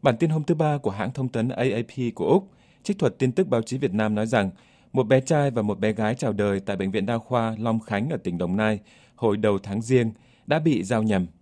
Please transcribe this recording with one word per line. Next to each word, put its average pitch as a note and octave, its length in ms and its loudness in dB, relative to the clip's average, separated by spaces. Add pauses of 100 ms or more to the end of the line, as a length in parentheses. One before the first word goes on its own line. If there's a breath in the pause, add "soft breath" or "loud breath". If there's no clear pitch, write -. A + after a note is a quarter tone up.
Bản B2 160 4
tin E3 120 2
hôm D#3 140 0
thứ E3 120 2
Ba D3+ 220 2
của C#3 120 -2
hãng G#2 240 -4
thông B2+ 160 -4
tấn A#2 200 -2
A B2 140 -4
A A#2 240 0
P A#2+ 280 -4
của D#2+ 100 -4
Úc, F3+ 260 2 (320 soft breath)
trích G3 160 -4
thuật C3 200 0
tin B2+ 120 2
tức F#3 160 0
báo A#2+ 140 2
chí B2+ 160 -6
Việt A#2 160 -2
Nam G#2+ 220 0
nói A2 120 0
rằng, G#2+ 220 2 (440 soft breath)
một B2+ 140 2
bé C3+ 140 6
trai C#3+ 300 2
và A#2 100 -2
một G#2 180 -2
bé G#2+ 140 0
gái A2 220 0
chào A#2+ 180 -2
đời G2+ 260 0
tại G2 180 -6
Bệnh F#2+ 140 -2
viện G2+ 140 0
Đa A#2 120 -2
khoa A2+ 420 -2
Long A2+ 200 0
Khánh A2 300 -4
ở D#3+ 80 -4
tỉnh F2 200 -6
Đồng F2+ 200 -2
Nai G#2+ 220 0 (360 soft breath)
hồi G#2+ 220 0
đầu G#2 260 2
tháng G2+ 180 -6
Giêng A#2 300 2 (360 soft breath)
đã D3+ 120 2
bị D#3 240 2
giao A2 200 0
nhầm. F#2+ 240 2 (140)